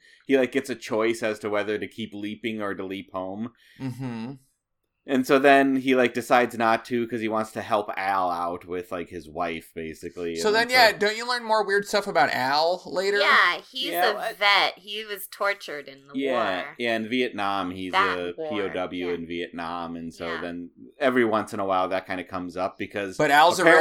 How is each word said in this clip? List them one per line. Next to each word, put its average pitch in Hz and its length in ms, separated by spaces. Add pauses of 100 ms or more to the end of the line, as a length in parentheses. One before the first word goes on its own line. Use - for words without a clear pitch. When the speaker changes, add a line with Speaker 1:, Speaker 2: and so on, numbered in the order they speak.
(280)
Speaker 1:
he, 135 100
like, 127 140
gets 131 180
a 117 60
choice 113 480
as 107 160
to 110 100
whether 104 300
to 98 80
keep 107 260
leaping 107 480
or 98 140
to 95 100
leap 95 260
home. 95 400 (300)
Speaker 2:
Mm-hmm. 123 520 (760)
Speaker 1:
And 131 160
so 139 140
then 135 380
he, 131 180
like, 120 180
decides 123 440
not 113 280
to 120 220
'cause 117 140
he 110 80
wants 110 240
to 107 80
help 104 360
Al 95 320
out 87 360
with, 87 260
like, 87 180
his 80 200
wife, 85 440
basically. 82 640
Speaker 2:
So 208 140
Speaker 1:
And 208 80
Speaker 2:
then, 233 120
Speaker 1:
so 254 60
Speaker 2:
yeah, 226 160
don't 202 240
you 233 120
learn 240 180
more 214 200
weird 202 220
stuff 202 200
about 165 260
Al 147 520
later? 196 340
Speaker 3:
Yeah, 214 420 (100)
he's 262 200
Speaker 1:
Yeah, 180 200
Speaker 3:
a 202 40
Speaker 1:
what - 220
Speaker 3:
vet. 196 400
He 208 280
was 202 260
tortured 175 560
in 135 200
the 131 120
Speaker 1:
Yeah, 117 440
Speaker 3:
war. - 140
Speaker 1:
yeah, 117 200
in 110 120
Vietnam. 101 640
He's 92 220
Speaker 3:
That 92 260
Speaker 1:
a 87 180
Speaker 3:
war, 156 120
Speaker 1:
P 101 120
O 95 80
W 90 380
Speaker 3:
yeah. 87 60
Speaker 1:
in 82 120
Vietnam, 85 680
and 82 180
so 87 140
Speaker 3:
Yeah. 82 140
Speaker 1:
then 87 280 (300)
every 127 260
once 107 280
in 107 80
a 98 40
while 92 220
that 92 180
kinda 92 200
comes 90 320
up 92 200
because 98 400
Speaker 2:
But 147 140
Al's 170 280
a 180 40
real 165 180